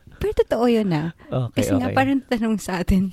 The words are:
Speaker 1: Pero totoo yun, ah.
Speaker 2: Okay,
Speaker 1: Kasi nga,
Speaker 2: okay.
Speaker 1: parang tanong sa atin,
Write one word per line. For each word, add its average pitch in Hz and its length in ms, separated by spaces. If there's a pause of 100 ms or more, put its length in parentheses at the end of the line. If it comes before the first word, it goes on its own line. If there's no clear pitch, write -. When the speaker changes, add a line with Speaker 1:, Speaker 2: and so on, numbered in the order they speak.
(160)
Speaker 1:
Pero 415 200
totoo 247 300
yun, 220 260
ah. 160 180 (380)
Speaker 2:
Okay, - 80
Speaker 1:
Kasi - 160
nga, 254 160
Speaker 2:
okay. - 80
Speaker 1:
parang 269 240
tanong 226 380
sa 180 200
atin, 185 340